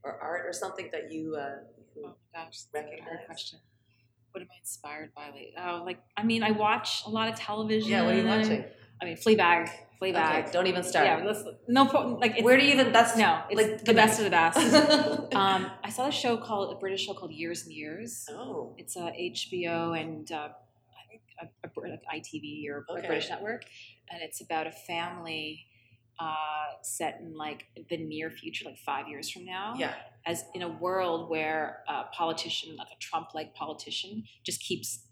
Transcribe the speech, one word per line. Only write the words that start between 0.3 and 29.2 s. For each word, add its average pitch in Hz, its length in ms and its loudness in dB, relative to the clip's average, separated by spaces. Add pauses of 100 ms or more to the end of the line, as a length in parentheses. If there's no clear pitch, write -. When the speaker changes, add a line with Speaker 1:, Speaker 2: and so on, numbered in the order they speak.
Speaker 1:
or 175 60 -6
something 185 400 -8
that 156 200 -8
you, 156 220 -6
uh, 139 220 -6 (400)
you 147 100 -14
Speaker 2:
Oh 139 100 -18 (180)
my 165 100 -12
gosh, - 160 -18 (120)
that's - 20 -16
a 147 40 -4
hard 151 120 -10 (100)
Speaker 1:
recognize? 165 260 -14
Speaker 2:
question. - 320 -14 (720)
What 180 120 -14
am 175 100 -18
I - 80 -20
inspired 151 540 -14
by 147 160 -14
lately? 139 280 -20
Oh, 175 260 -6
like, 180 140 -8 (180)
I 208 60 -2
mean, 226 220 4
I 214 80 4
watch 214 540 2
a 214 40 -8
lot 220 180 2
of 220 60 -2
television. 220 560 -2
Speaker 1:
Yeah, 190 140 4
what 185 100 4
are 190 60 6
you 220 60 2
watching? 214 380 2 (360)
Speaker 2:
I 185 40 -6
mean, 165 120 -6
Fleabag. 170 540 6 (300)
Fleabag. 160 440 2
Speaker 1:
Okay, - 80 -8
don't 180 140 2
even 180 160 2
start. 165 240 4
Speaker 2:
Yeah, 170 180 4
let's, 208 180 -2 (260)
no 262 180 8
po-, 247 340 0
like, 233 140 2
it's 233 80 2
Speaker 1:
Where 254 160 10
do 277 60 8
you 285 100 6
even, 262 180 6
that's, 233 240 8
Speaker 2:
no, 190 340 6
it's 202 100 2
Speaker 1:
like, 214 180 4
Speaker 2:
the - 80 -12
Speaker 1:
good 226 100 8
Speaker 2:
best 220 240 8
Speaker 1:
night. 208 60 2
Speaker 2:
of 165 280 6
the 294 560 8
best. - 220 -4
Speaker 1:
<laughs> - 40 -2
Speaker 2:
Um, 190 340 4 (120)
I 214 80 -8
saw 254 180 -2
a 302 40 -2
show 240 260 0
called, 208 360 -4
a - 40 -12
British 190 260 -4
show 202 100 -8
called 165 180 -12
Years 165 320 -8
and 160 80 -16
Years. 156 580 -12
Speaker 1:
Oh. 170 480 -10
Speaker 2:
It's - 180 -12
a 170 180 -6
H 175 360 -6
B 180 180 -4
O 165 240 -2
and, 160 380 -6
uh, 151 180 -8
I - 640 -20
think - 120 -20 (180)
a, - 260 -18
a - 40 -14
Brit-, - 220 -10
like, 160 180 -14
I 156 100 -8
T 156 200 -12
V 147 300 -10
or 143 180 -10
a - 100 -8
Speaker 1:
Okay. 185 80 -8
Speaker 2:
British 160 240 -2
network, 220 340 -8 (460)
and 170 120 -12
it's - 200 -12
about 160 240 -4
a 165 60 -8
family, 165 920 -8 (520)
uh, 156 640 -6
set - 380 -6
in, 165 160 -14
like, 151 300 -10 (240)
the 170 80 -2
near 160 320 -8
future, - 360 -12
like, 139 120 -16
five 143 300 -6
years 147 220 -12